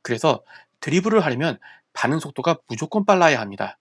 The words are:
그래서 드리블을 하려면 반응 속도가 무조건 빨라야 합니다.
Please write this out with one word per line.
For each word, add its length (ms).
그래서 400
드리블을 440
하려면 360
반응 260
속도가 480
무조건 380
빨라야 340
합니다. 420